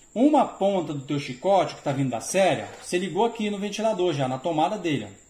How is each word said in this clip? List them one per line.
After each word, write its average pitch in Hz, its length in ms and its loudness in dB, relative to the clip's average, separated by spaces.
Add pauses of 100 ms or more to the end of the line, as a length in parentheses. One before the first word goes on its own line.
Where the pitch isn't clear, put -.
(140)
Uma 269 320 6
ponta 185 480 0
do 135 80 -6
teu 147 160 -4
chicote, 165 560 0
que - 80 -18
tá 143 100 -2
vindo 135 160 0
da 117 120 -4
série, 165 420 2
ó, 101 40 -10 (160)
você - 140 -4
ligou 185 300 0
aqui 214 240 -2
no 202 80 -6
ventilador 202 560 0
já, 139 120 0
na 131 120 -2
tomada 175 400 0
dele, 139 300 -2 (220)